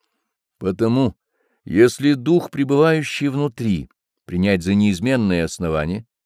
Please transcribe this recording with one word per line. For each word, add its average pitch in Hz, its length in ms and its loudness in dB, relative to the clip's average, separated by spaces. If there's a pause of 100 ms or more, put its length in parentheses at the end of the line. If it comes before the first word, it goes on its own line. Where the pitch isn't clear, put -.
(580)
Потому, 113 580 0 (480)
если 147 500 2
дух, 143 360 0
пребывающий 147 760 0
внутри, 120 600 -2 (360)
принять 92 380 0
за 95 120 0
неизменное 104 680 0
основание, 82 600 -6 (200)